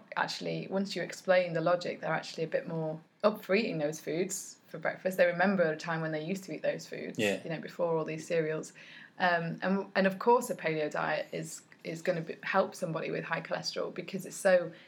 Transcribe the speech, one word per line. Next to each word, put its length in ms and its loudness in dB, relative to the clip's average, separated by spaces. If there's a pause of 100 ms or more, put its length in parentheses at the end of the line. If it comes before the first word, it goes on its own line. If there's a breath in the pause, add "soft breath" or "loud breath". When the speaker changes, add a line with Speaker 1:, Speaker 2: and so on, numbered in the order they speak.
(160)
Speaker 1:
actually, 540 -4
once 240 -2
you 80 -2
explain 500 2
the 80 2
logic, 400 2
they're 140 0
actually 300 -4
a 40 -4
bit 200 -2
more 280 -2 (280)
up 180 4
for 140 2
eating 220 2
those 200 -2
foods 580 -4 (120)
for 100 -12
breakfast. 380 -2
They 100 8
remember 380 4
a 120 2
time 240 -4
when 120 -2
they 100 -2
used 220 -4
to 100 -8
eat 80 -8
those 240 -2
foods, 320 -8
Speaker 2:
Yeah. 240 2
Speaker 1:
you 80 -8
know, 80 -4
before 400 0
all 60 0
these 200 -6
cereals. 480 0 (460 loud breath)
Um, 440 2
and, 240 2 (100)
and 100 4
of 140 2
course, 300 6
a 40 -2
paleo 360 -2
diet 420 -2
is, 300 -8 (200)
is 200 -8
gonna 180 0
be, 220 -8
help 340 2
somebody 340 -4
with 140 -4
high 160 -2
cholesterol, 540 -4
because 320 -8
it's 100 -12
so 340 4 (180 loud breath)